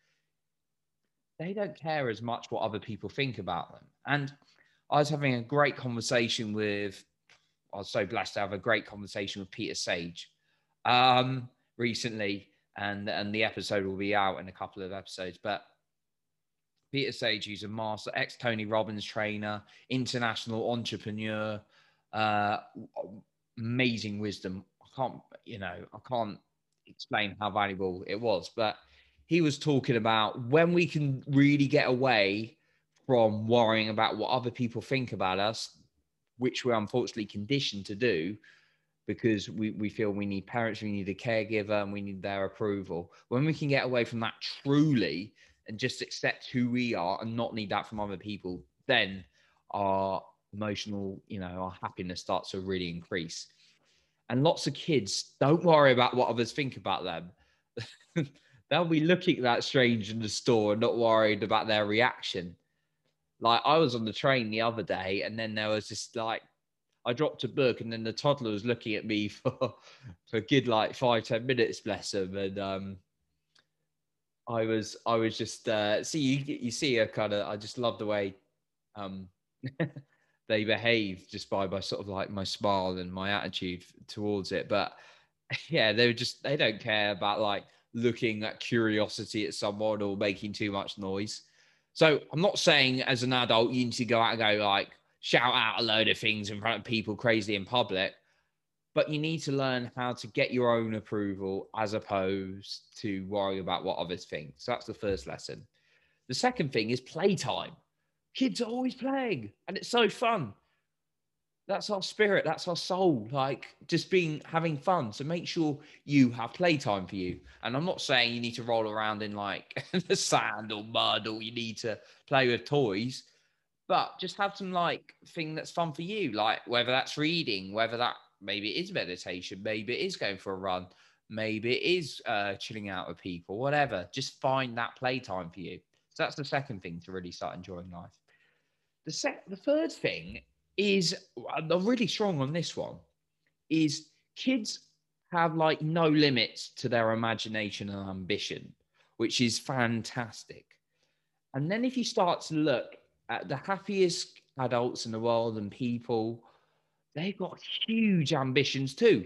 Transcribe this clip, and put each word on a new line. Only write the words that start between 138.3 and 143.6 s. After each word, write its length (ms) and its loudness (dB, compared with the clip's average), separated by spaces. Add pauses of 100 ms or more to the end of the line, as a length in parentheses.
The 60 -8
sec-, 340 -6
the 80 -12
third 340 0
thing 520 -6 (340)
is, 400 4 (400)
I'm 140 -4 (180)
really 200 4
strong 340 0
on 100 -2
this 240 -4
one, 220 -6 (720)